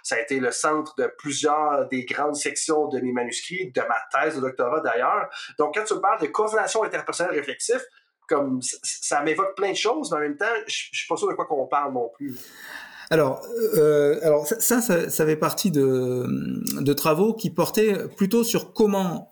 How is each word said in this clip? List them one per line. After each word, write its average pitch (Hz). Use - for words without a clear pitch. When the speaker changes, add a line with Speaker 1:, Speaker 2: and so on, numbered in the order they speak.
Speaker 1:
Ça -
a 113
été 135
le 123
centre 151
de 123
plusieurs 147
des 127
grandes 143
sections 147
de 135
mes 123
manuscrits, 123
de 123
ma 117
thèse 147
de 135
doctorat 131
d'ailleurs. 131
Donc, 151
quand 214
tu 214
me 175
parles 202
de 147
coordination 214
interpersonnelle 165
réflexive, 147
comme, 135
ça, -
ça -
m'évoque 180
plein 196
de -
choses, 254
mais 165
en 147
même 147
temps, 202
je, -
je -
suis -
pas 160
sûr 202
de 165
quoi 170
qu'on 135
parle 143
non 123
plus. 139
Speaker 2:
Alors, 147
euh, 151
alors 151
ça, 220
ça, 240
ça, 170
ça 156
fait 156
partie 160
de, 127
de 143
travaux 170
qui 202
portaient 196
plutôt 214
sur -
comment, 196